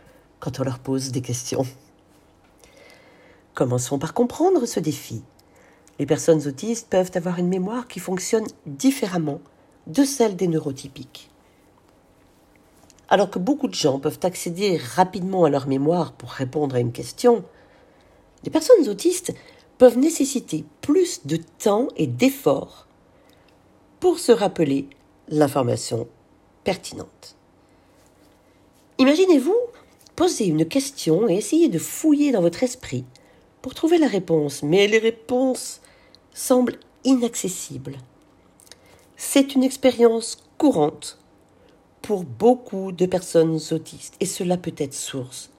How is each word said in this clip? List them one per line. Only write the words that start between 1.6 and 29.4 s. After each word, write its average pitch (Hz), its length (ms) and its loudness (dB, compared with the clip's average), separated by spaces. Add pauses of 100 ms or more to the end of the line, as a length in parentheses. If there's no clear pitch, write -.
Commençons 123 460 -2
par 165 140 -6
comprendre 294 520 2
ce - 140 -6
défi. 143 440 -6 (760)
Les 143 80 -6
personnes 147 420 2
autistes 214 420 -6
peuvent 185 260 0
avoir 175 240 -4
une 180 100 0
mémoire 202 400 -4
qui - 100 -14
fonctionne 190 480 -2 (180)
différemment 170 760 -2 (460)
de 208 180 2
celle 220 320 0
des 185 100 0
neurotypiques. 139 840 -6 (1800)
Alors 196 200 2
que 196 100 -6
beaucoup 262 280 0
de 190 60 -12
gens 139 260 0
peuvent 143 240 -6
accéder 180 540 -2
rapidement 185 680 -2
à 151 60 6
leur 139 180 -2
mémoire 143 460 0
pour - 160 -18
répondre 135 460 -4
à 123 40 0
une 120 120 0
question, 202 520 0 (1000)
les - 80 -10
personnes 320 360 6
autistes - 460 -4 (440)
peuvent 247 200 8
nécessiter 262 680 0 (180)
plus 339 440 0
de 156 120 -2
temps 208 500 0 (100)
et 156 100 0
d'efforts 147 800 0 (1120)
pour 349 200 2
se - 120 2
rappeler 175 560 0 (400)
l'information 131 800 0 (560)
pertinente. - 720 -8 (1600)
Imaginez-vous 311 580 4 (580)